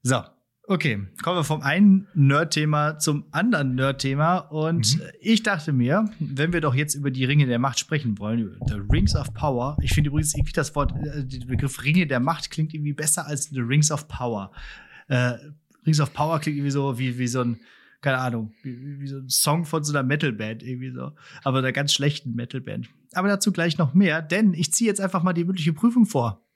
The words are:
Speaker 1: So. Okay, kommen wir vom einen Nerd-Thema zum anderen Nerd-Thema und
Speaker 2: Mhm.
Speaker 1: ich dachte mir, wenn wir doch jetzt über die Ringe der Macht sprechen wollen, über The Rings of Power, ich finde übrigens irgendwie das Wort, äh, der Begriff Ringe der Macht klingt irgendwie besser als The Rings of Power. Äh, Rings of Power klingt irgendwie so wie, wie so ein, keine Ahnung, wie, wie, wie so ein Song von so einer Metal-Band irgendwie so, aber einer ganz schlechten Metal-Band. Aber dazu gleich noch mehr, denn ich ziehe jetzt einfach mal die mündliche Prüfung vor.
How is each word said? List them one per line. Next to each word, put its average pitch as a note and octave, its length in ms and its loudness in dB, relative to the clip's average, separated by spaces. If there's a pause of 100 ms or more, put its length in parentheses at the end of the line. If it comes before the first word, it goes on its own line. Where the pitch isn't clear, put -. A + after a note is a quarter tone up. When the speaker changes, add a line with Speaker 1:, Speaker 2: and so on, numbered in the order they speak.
Speaker 1:
So. B2+ 200 0 (460)
Okay, D3 300 0 (240)
kommen F3+ 160 0
wir D#3+ 60 0
vom D#3 160 -2
einen F#3+ 520 6
Nerd-Thema D3+ 880 4
zum D3 320 -2
anderen D3+ 440 2
Nerd-Thema C3+ 600 2
und D#3 600 0
Speaker 2:
Mhm. - 40 -2 (200)
Speaker 1:
ich G#3+ 220 2
dachte E3+ 280 -2
mir, C#3+ 380 2 (100)
wenn C#3+ 320 -2
wir F3 80 0
doch D3 160 0
jetzt D3+ 180 -2
über C#3+ 160 -2
die C3 140 -2
Ringe D3 220 4
der A#2+ 140 2
Macht B2+ 200 0
sprechen A#2+ 400 -4
wollen, A2 200 -2
über F#2+ 180 -6 (100)
The G#2+ 60 0 (180)
Rings F#3 240 4
of - 180 -4
Power, C#3 480 -2
ich - 120 0
finde D3 160 4
übrigens D3+ 260 0
irgendwie D3 160 0
das - 240 -2
Wort, - 160 2 (140)
äh, D3 200 -6
der B2+ 200 -10
Begriff C3 400 -2
Ringe E3 200 4
der C3+ 140 0
Macht D#3+ 320 -2
klingt D#3 220 -4
irgendwie D3 180 -4
besser D#3 360 -2
als D3 180 -6
The C3 160 -6
Rings D3 300 2
of D3 180 -6
Power. G#2+ 420 -6 (560)
Äh, B2 280 0 (500)
Rings D#3 160 4
of C3+ 120 0
Power D#3 280 0
klingt D3+ 160 -2
irgendwie C#3+ 140 -2
so C#3 280 0
wie, B2+ 180 -2
wie B2+ 100 -2
so B2 180 -2
ein, A#2+ 160 -2 (400)
keine C3+ 160 0
Ahnung, A#2 440 -4
wie, B2+ 160 -12
wie, C#3 220 -12
wie C#3 80 -10
so C#3 120 -10
ein C3 100 -14
Song D#3 340 0
von D#3 220 -4
so D3 80 -4
einer C#3 120 0
Metal-Band A2+ 580 -2
irgendwie B2+ 280 -10
so, C3 220 -10 (320)
aber C3+ 140 2
einer C3 120 0
ganz C#3 220 -2
schlechten C#3+ 420 -2
Metal-Band. A#2+ 540 -8 (240)
Aber F#3+ 160 0
dazu G3 240 0
gleich E3 240 0
noch C#3 160 2
mehr, E3 280 4
denn F3+ 320 2
ich D#3 200 -2
ziehe A#3 160 2
jetzt G3 100 -2
einfach F#3 240 0
mal F#3 80 2
die E3+ 140 0
mündliche E3+ 260 0
Prüfung A#3 340 4
vor. A#2+ 400 -2 (100)